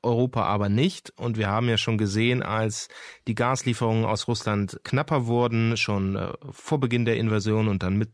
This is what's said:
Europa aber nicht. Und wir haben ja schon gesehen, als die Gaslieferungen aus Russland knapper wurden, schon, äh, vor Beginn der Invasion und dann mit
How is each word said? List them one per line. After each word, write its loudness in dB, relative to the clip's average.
Europa 2
aber 0
nicht. 0
Und -4
wir 2
haben 0
ja 2
schon -2
gesehen, 2
als -4
die 0
Gaslieferungen 0
aus -2
Russland -2
knapper 0
wurden, 2
schon, -2
äh, -4
vor -4
Beginn 2
der 2
Invasion 2
und 0
dann 0
mit 0